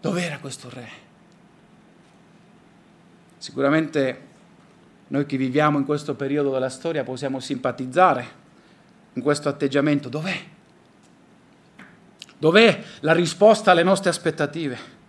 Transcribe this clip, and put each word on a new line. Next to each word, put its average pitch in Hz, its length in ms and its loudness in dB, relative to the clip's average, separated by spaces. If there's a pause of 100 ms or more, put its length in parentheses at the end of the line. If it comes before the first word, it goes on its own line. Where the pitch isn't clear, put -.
Dov'era 170 380 -4
questo 135 320 -14
re? 120 180 -16 (2500)
Sicuramente 139 920 -2 (800)
noi 139 180 -2
che 139 100 -4
viviamo 143 400 2
in 139 80 0
questo 147 300 -4
periodo 139 340 -2
della 131 200 -2
storia 151 340 -6
possiamo 131 360 -6
simpatizzare 127 880 0 (880)
con 127 80 -6
questo 147 260 0
atteggiamento. 143 600 0
Dov'è? 156 340 -8 (1900)
Dov'è 185 480 4 (180)
la 156 120 4
risposta 196 560 4
alle 170 140 6
nostre 185 260 2
aspettative? 151 1000 -4